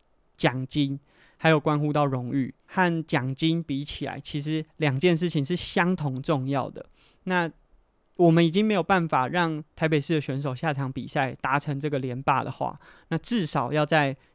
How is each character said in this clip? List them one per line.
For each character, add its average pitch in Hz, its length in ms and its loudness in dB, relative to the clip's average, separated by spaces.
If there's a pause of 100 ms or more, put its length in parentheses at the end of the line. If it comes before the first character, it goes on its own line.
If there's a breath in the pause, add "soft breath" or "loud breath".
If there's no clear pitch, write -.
(360)
奖 131 300 0
金， 139 340 -2 (380 soft breath)
还 160 120 4
有 156 100 6
关 151 200 0
乎 151 140 0
到 147 100 2
荣 127 300 -2
誉。 131 220 -2 (140)
和 175 360 0
奖 131 280 -2
金 165 300 0
比 139 180 -4
起 - 240 -8
来， 117 140 -8
其 143 220 -8
实 156 220 -4 (120)
两 135 240 0
件 180 160 4
事 170 140 0
情 151 140 0
是 175 120 -2
相 180 400 0
同 135 260 -4
重 135 280 -2
要 127 200 -2
的。 - 160 -16 (380 soft breath)
那 180 260 0 (680)
我 175 120 8
们 170 160 6
已 165 60 2
经 196 120 2
没 214 100 2
有 180 100 0
办 175 240 2
法 131 220 0
让 160 340 -2 (100)
台 160 140 -2
北 156 140 2
市 165 140 -2
的 151 40 2
选 139 220 -4
手 139 120 -4
下 151 200 -2
场 135 180 -4
比 131 160 -8
赛 131 320 -2
达 135 180 0
成 143 220 -2
这 151 100 -2
个 143 80 -2
连 127 240 -4
霸 135 220 2
的 - 80 -6
话， - 260 -6 (300 loud breath)
那 165 100 -2
至 208 280 0
少 131 260 -2
要 151 140 2
在 143 320 0 (180 soft breath)